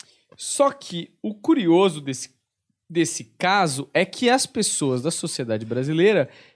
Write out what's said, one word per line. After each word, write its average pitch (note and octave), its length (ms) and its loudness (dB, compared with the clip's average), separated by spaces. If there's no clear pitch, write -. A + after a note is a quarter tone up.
Só - 340 0
que F3 400 -10
o G#3+ 140 -6
curioso F#3 680 2
desse, C3+ 320 -10
desse D#3+ 360 -2
caso F3+ 560 0
é F3 120 2
que A#3+ 240 -2
as C4 160 2
pessoas C3+ 560 -2
da D#3 100 -2
sociedade A2+ 540 -6
brasileira D3+ 640 2